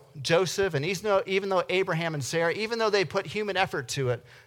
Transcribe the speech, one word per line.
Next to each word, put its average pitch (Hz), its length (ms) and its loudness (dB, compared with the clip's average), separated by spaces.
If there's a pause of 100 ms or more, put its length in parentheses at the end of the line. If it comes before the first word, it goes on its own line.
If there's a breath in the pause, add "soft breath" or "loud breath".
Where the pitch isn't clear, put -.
(220)
Joseph 175 520 2
and 139 100 0
even 185 180 -4
though, 202 240 2
even 190 220 0
though 180 200 2
Abraham 170 460 0
and 143 80 -4
Sarah, 165 300 0
even 220 260 -4
though 220 120 2
they 196 140 4
put 190 220 -4
human 202 300 -4
effort 175 320 -2
to 135 220 -2
it, 117 140 -4 (220 loud breath)